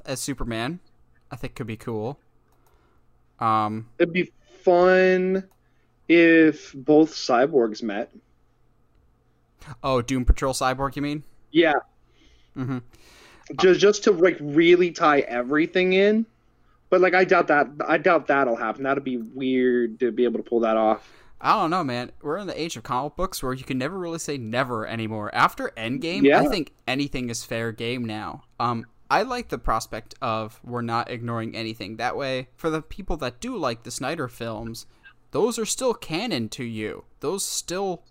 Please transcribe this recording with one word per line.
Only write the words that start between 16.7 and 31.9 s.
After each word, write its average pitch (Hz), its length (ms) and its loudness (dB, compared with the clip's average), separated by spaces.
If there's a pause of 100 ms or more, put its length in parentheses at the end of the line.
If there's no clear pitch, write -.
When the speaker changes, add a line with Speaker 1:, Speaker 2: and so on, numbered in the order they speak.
Speaker 2:
But, 185 100 6
like, 180 140 4
I 185 100 6
doubt 175 220 4
that, 147 200 4 (200)
I 156 100 2
doubt 156 300 4
that'll 139 280 4
happen. 117 280 -4
That'd 135 200 -2
be 127 140 -4
weird 123 840 0
to 117 100 2
be 117 120 2
able 113 180 0
to - 60 -10
pull 117 140 2
that 110 160 2
off. 110 340 0 (300)
Speaker 1:
I 175 180 2
don't 165 120 0
know, 185 120 0
man. 123 280 -6 (100)
We're 156 160 -6
in 202 100 -10
the - 120 -8
age 160 180 -8
of 113 60 -16
comic 131 320 -4
books 185 280 -6
where 127 100 -4
you 131 100 -10
can 131 160 -6
never 165 180 -6
really 170 220 -8
say 147 180 -8
never 120 500 -4
anymore. 110 460 -6
After - 420 0
Endgame, 139 480 -4
Speaker 2:
Yeah. 143 180 6
Speaker 1:
I - 60 2
think 196 240 -2 (160)
anything 131 420 -4
is 117 140 -8
fair 117 280 -6
game 120 340 -6
now. 107 380 -10 (160)
Um, 117 260 -2 (240)
I 151 140 2
like 247 260 -6
the 147 100 -6
prospect - 640 -4
of 110 420 -6
we're 120 180 -8
not 117 300 -4
ignoring 117 440 -6
anything. 110 420 -10